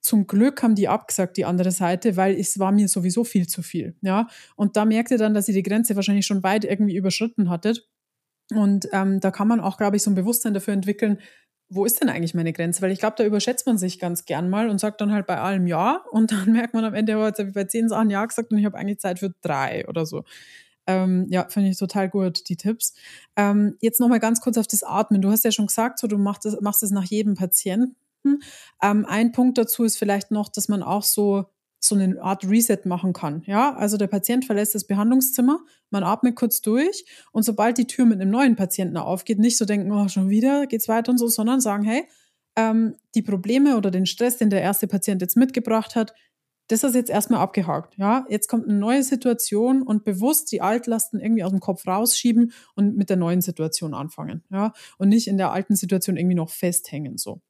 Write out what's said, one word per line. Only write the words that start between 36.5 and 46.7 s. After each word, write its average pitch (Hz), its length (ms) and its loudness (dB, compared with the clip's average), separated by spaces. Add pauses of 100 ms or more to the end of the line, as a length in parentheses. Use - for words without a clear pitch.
durch 285 440 0 (260)
und 220 120 0
sobald 220 340 0
die 247 100 0
Tür - 180 2
mit 220 140 4
einem 190 120 0
neuen 247 240 4
Patienten 185 420 -4
aufgeht, 185 420 -4
nicht 233 180 4
so 226 80 0
denken, 202 260 -2
"Oh, 208 180 2
schon 190 200 0
wieder 269 380 2
geht's 226 220 -4
weiter" 233 220 0
und 254 60 4
so, 233 100 2
sondern 233 340 0
sagen, 208 240 -2
Hey, 247 200 -2 (520)
ähm, 226 380 2 (200)
die 226 60 2
Probleme 233 560 2
oder 196 140 0
den 185 140 2
Stress, 240 320 0
den 214 120 4
der 196 120 2
erste 196 260 0
Patient 190 340 -2
jetzt 180 160 0
mitgebracht 240 580 0
hat, 220 180 -2 (540)
das 226 160 0